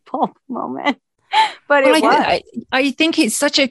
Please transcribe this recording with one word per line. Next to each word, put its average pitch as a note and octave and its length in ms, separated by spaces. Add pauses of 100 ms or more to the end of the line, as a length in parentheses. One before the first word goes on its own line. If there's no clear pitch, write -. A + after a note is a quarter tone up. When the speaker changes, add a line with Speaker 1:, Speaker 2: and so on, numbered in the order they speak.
(120)
Speaker 1:
bulb - 200 (180)
moment, G#3+ 480 (720)
but C#4+ 160
Speaker 2:
Well, D4 100
Speaker 1:
it D#4 100
Speaker 2:
I, - 40
Speaker 1:
was. C4+ 120
Speaker 2:
I, - 220 (300)
I C4+ 200
think D#4+ 280
it's C4+ 180
such D4 220
a, C4 120